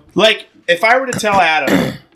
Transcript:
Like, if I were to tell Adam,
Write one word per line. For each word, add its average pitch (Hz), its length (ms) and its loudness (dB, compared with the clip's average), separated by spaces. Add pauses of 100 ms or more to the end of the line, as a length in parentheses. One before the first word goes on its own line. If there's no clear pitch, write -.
(160)
Like, 208 320 0 (200)
if 170 160 0
I 233 160 2
were 269 80 -4
to 240 120 -6
tell 208 220 -2
Adam, - 540 0 (200)